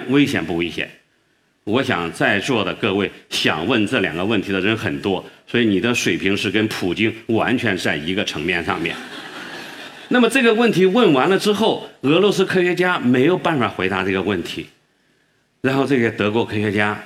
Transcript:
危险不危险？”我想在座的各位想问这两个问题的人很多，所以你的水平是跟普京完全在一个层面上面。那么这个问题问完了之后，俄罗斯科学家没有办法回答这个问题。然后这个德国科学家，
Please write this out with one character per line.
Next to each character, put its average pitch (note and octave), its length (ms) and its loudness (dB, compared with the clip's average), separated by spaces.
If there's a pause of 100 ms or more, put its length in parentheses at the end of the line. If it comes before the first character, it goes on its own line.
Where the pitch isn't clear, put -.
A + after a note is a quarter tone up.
危 C#3+ 140 4
险 F#2 220 0
不 E2+ 100 -4
危 E2+ 140 -2
险？” - 180 -6 (760)
我 A#2 180 0
想 F2 320 0
在 A#2 260 2
座 A2+ 240 0
的 F2 120 -2
各 G#2+ 180 0
位 F#2+ 160 0 (220)
想 E2+ 340 -2
问 G#2+ 220 2
这 B2 140 0
两 F2 140 -4
个 F2+ 80 -2
问 G#2+ 160 0
题 F#2+ 120 -6
的 F#2+ 100 -2
人 G#2+ 160 0
很 B2+ 240 -4
多， F#2+ 240 -2 (220)
所 A#2+ 120 -2
以 A#2 60 2
你 G2 140 2
的 A2+ 160 0
水 G#2 200 0
平 F#2+ 220 0
是 G2+ 140 -4
跟 G#2+ 160 0
普 F2+ 260 -4
京 G#2+ 180 0 (140)
完 G#2+ 320 0
全 A2+ 180 -2
在 F2 200 -2
一 D#2 180 -6
个 G2 100 -2
层 - 200 -6
面 F2 200 -2
上 F2+ 160 -4
面。 D#2+ 160 -4 (1120)
那 B3 120 4
么 A3+ 80 4
这 B3+ 140 2
个 A#3 100 6
问 A3+ 180 4
题 F#3 140 4
问 F#3+ 280 4
完 C3 140 4
了 F#3 120 2
之 G#3 120 0
后， G3+ 380 0 (120)
俄 D3 180 2
罗 G3+ 120 4
斯 E3+ 140 2
科 F3+ 160 0
学 F3 140 0
家 F3+ 240 0
没 B2+ 260 4
有 F3+ 100 4
办 E3+ 220 0
法 A#2 100 0
回 F#2 220 -2
答 F#2 140 0
这 G2 80 -2
个 F#2 100 0
问 F2+ 220 -2
题。 D#2 240 -10 (920)
然 C3 140 0
后 C#3 80 2
这 C3 140 2
个 A#2 140 2
德 G#2+ 180 0
国 G#2+ 160 0
科 - 80 -8
学 G#2+ 180 0
家， G#2+ 340 -2